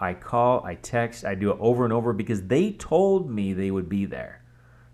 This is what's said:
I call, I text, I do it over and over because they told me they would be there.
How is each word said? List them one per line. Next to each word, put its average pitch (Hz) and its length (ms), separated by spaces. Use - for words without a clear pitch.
I 90 140
call, 120 500
I 90 120
text, 117 500
I 98 80
do 98 160
it - 100
over 123 240
and 113 80
over 117 220
because 98 320
they 180 260
told 185 580
me 101 220
they 95 180
would 92 200
be 98 160
there. - 360